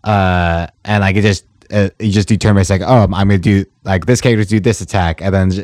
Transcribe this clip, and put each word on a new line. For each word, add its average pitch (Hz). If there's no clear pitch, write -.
Uh, 90
and, 104
like, 95
it 104
just, 101
uh, 101
you 107
just 101
do 110
turn-based, 98
like, 92
"Oh, 107
I'm 92
gonna 98
do, 98
like, 95
this 120
character 113
do 104
this 101
attack," 87
and 95
then 95